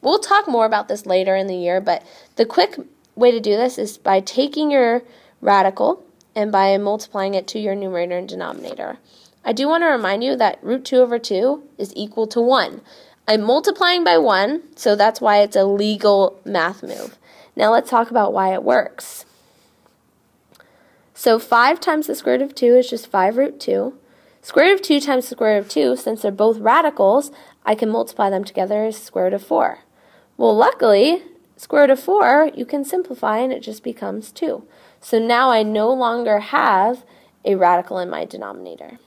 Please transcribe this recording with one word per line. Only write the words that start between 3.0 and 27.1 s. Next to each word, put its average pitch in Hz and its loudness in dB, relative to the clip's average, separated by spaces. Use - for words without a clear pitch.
way 240 4
to 233 2
do 208 0
this 247 -2
is 214 -10
by 190 0
taking 294 -2
your 240 2
radical – 202 0
and 214 -4
by 196 2
multiplying 202 -4
it 190 -4
to 226 -10
your 208 -4
numerator 180 -6
and 185 -8
denominator. - -12
I 233 -2
do 262 -2
want 330 0
to 339 2
remind 226 -2
you 269 -2
that 226 0
root 254 -6
two 262 -2
over 240 2
two 233 -4
is - -10
equal 214 -6
to 233 -2
one. 240 0
I'm 214 2
multiplying 349 0
by 339 4
one, 233 0
so 208 0
that's 208 2
why 208 4
it's 208 0
a 196 4
legal 202 0
math 185 -4
move. - -14
Now 214 2
let's 233 2
talk 233 0
about 214 0
why 190 0
it 185 -4
works. - -4
So 226 0
five 240 2
times 311 -4
the - -6
square 254 -2
root - 0
of 277 -6
two 240 4
is 247 4
just 226 -10
five 202 0
root 285 -2
two. 202 -4
Square - 2
root 392 6
of 381 -4
two 285 0
times 269 -2
the 247 -14
square 214 2
root 202 -2
of 208 -20
two, 254 0
since 226 -6
they're 208 -2
both 214 0
radicals, 262 2